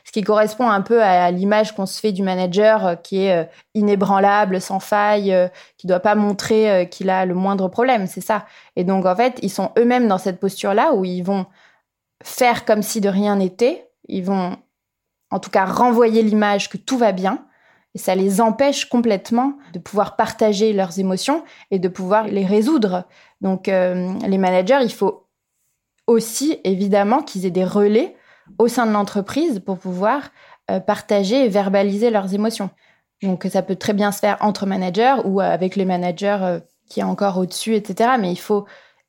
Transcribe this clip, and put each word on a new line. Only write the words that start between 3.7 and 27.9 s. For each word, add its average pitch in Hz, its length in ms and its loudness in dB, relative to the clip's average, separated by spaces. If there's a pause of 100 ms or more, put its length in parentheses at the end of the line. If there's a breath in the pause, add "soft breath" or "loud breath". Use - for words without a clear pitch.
inébranlable, 202 880 2
sans 196 180 -6
faille, 208 540 0
euh, 180 140 4 (300 loud breath)
qui - 100 -12
doit 180 120 2
pas 208 160 2
montrer, 208 560 2
euh, 185 140 2
qu'il 185 240 -6
a 190 160 0
le 180 80 -2
moindre 190 340 -2
problème, 226 400 0
c'est 185 140 -12
ça. 208 240 -4 (300 loud breath)
Et 185 80 -2
donc, 190 220 0
en 185 100 2
fait, 247 260 0
ils 196 100 -4
sont 190 260 -4
eux-mêmes 240 300 4
dans 190 120 0
cette 185 200 -6
posture-là 208 540 0
où 196 100 0
ils 180 200 -4
vont 190 220 -2 (800 soft breath)
faire - 400 0
comme 214 200 2
si 214 180 -6
de 202 80 2
rien 202 280 0
n'était, 196 520 -2 (180)
ils 190 160 -6
vont 185 320 -2 (760)
en 190 80 -4
tout - 100 -12
cas 190 160 2
renvoyer 226 560 4
l'image 208 480 0
que - 80 -10
tout 262 200 -4
va 226 140 2
bien, 190 340 -4 (500 soft breath)
et 190 40 -14
ça 185 160 -2
les 190 260 2
empêche 269 440 2
complètement 233 680 0 (180 loud breath)
de 180 60 -12
pouvoir 196 380 -4
partager 214 580 0
leurs 190 240 -2
émotions 196 460 -2 (260 loud breath)
et 202 80 0
de 185 100 -2
pouvoir 190 400 -2
les 196 160 -2
résoudre. 208 640 0 (340 soft breath)
Donc, 190 300 -4
euh, 185 420 0 (160)
les 190 120 2
managers, 190 420 2
il 226 100 0
faut - 360 -4 (800)
aussi, 240 560 0
évidemment, 202 580 2
qu'ils 190 240 -8
aient 185 60 -2
des 185 120 0
relais 208 520 2 (420 soft breath)